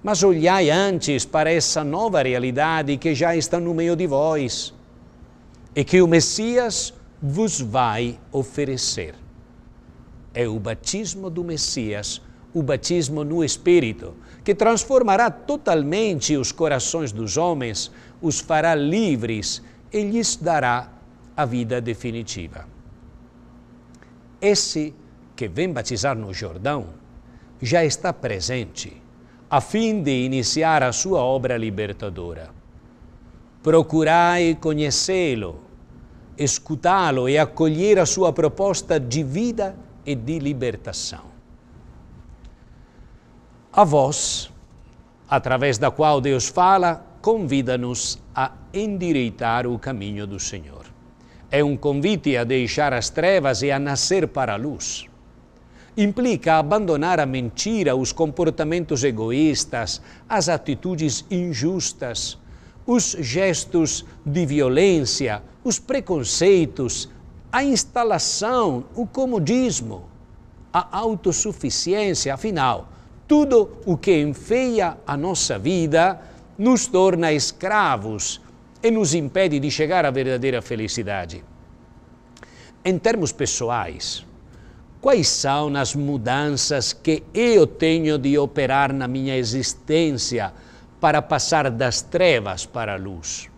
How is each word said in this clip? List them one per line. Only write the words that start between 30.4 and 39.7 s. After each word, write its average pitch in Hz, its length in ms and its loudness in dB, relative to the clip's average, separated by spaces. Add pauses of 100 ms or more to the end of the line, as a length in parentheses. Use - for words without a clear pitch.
a 127 100 2
sua 180 300 0
obra 127 340 0
libertadora. 98 960 -6 (1120)
Procurai 165 960 4
conhecê-lo, 151 1000 -2 (760)
escutá-lo 151 920 0
e 147 100 2
acolher 165 600 2
a 165 80 4
sua 180 260 2
proposta 170 680 0
de 131 220 -4
vida 196 540 -4 (280)